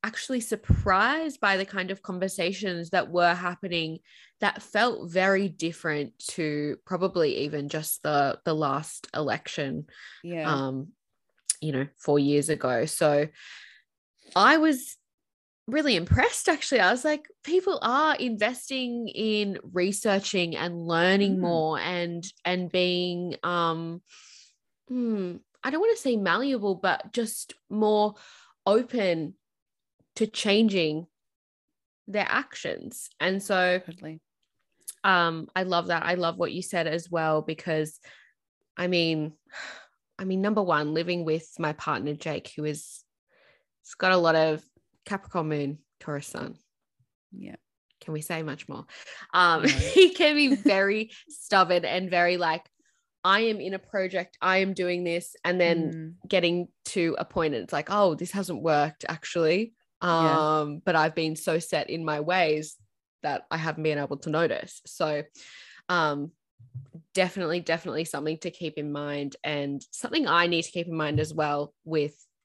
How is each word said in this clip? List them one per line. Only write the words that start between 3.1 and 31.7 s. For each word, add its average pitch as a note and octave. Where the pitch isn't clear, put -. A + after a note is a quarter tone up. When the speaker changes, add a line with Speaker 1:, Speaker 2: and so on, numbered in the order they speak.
Speaker 1:
were F3
happening F3
that -
felt G#3+
very F#3+
different D#3+
to D3
probably F3
even D3
just D#3
the, C#3+
the E3
last D3+
election, D3
Speaker 2:
Yeah. E3
Speaker 1:
um, C3+
you D#3
know, C3+
four D3
years D3
ago. B2+
So D3+
I B3
was D4+
really C#4
impressed, G#3+
actually. C#4+
I F#3
was B3
like, D4+
people F#4
are C#4+
investing A#3+
in G#3
researching F#3+
and E3+
learning F#3
Speaker 2:
Mm. F3+
Speaker 1:
more D#3+
and, F3
and F3+
being, F3+
um, E3+
hmm, A3
I B3+
don't D#4
wanna A4+
say B3
malleable, G3+
but -
just -
more G#3+
open G3
to G#3+
changing F#3+